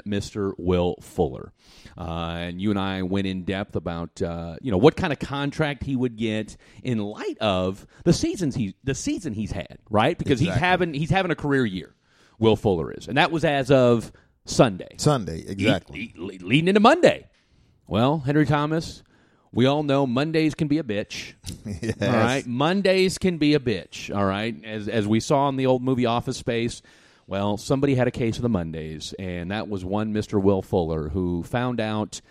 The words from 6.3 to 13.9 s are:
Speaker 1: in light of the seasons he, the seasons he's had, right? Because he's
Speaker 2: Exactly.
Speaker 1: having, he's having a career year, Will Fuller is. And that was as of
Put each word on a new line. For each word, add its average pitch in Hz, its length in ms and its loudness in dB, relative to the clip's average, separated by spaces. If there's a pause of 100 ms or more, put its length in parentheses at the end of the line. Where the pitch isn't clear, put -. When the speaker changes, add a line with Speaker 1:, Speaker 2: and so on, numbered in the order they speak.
Speaker 1:
in 120 160 -2
light 107 400 -6
of 95 480 -2 (180)
the 175 80 6
seasons 165 420 -2
he, 98 200 -4 (100)
the 135 100 -2
seasons 165 400 -6
he's 104 180 -6
had, - 260 -10 (100)
right? 120 300 2
Because 131 200 0
he's 156 100 2
Speaker 2:
Exactly. 180 200 2
Speaker 1:
having, 175 260 2
he's 156 160 -2
having 180 200 2
a 156 60 0
career 139 280 2
year, 92 300 -6 (440)
Will 110 180 6
Fuller 85 360 0
is. - 160 -12
And 107 80 -4
that 156 140 4
was 160 140 0
as 139 260 2
of 123 420 6 (320)